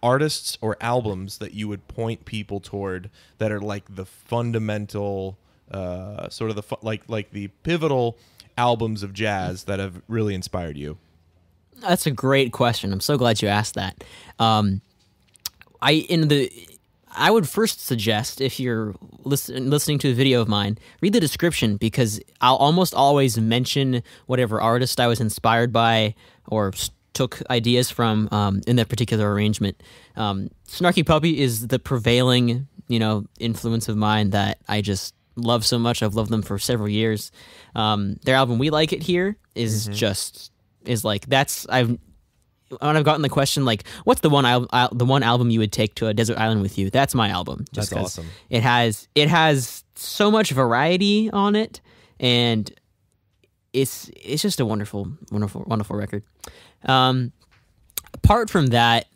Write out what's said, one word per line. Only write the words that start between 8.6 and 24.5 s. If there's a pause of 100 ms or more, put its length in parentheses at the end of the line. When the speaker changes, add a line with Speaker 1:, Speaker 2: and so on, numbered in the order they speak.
Speaker 1:
of
jazz
that
have
really
inspired
you? (840)
Speaker 2:
That's
a
great
question.
I'm
so
glad
you
asked
that. (360)
Um, (1000)
I,
in
the, (680)
I
would
first
suggest,
if
you're (260)
listen-,
listening
to
a
video
of
mine, (220)
read
the
description,
because (200)
I'll
almost
always
mention (240)
whatever